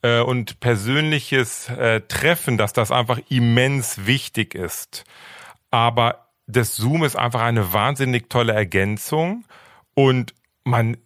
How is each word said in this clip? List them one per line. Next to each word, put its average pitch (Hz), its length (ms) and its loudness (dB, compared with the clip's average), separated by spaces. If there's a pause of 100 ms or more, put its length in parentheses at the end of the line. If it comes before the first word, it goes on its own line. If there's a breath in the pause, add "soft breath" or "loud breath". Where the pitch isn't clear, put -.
äh, 120 180 4
und 120 400 -2
persönliches, 131 1080 -2
äh, 117 320 0
Treffen, 143 560 -2
dass 104 160 0
das 113 180 0
einfach 123 380 0
immens 123 760 2
wichtig 113 480 -2
ist. - 520 -10 (640 loud breath)
Aber 117 580 2 (200)
das 117 280 0
Zoom 151 300 0
ist 135 100 -2
einfach 120 240 -2
eine 113 320 0
wahnsinnig 127 580 0
tolle 117 220 2
Ergänzung 107 920 -2 (480 loud breath)
und 131 400 2 (320)
man 117 400 0